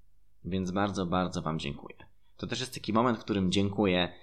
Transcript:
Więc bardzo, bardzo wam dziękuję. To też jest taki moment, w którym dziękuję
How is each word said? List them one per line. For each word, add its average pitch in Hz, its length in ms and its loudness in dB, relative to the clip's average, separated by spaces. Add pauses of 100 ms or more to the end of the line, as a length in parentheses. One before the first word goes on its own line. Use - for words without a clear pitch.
(440)
Więc 92 260 -2
bardzo, 95 360 0
bardzo 87 360 0
wam 80 160 -2
dziękuję. - 380 -8 (400)
To - 100 -8
też 113 140 -4
jest 123 140 -8
taki - 180 -6
moment, 113 260 4
w - 60 -14
którym 95 280 2
dziękuję 98 600 4 (100)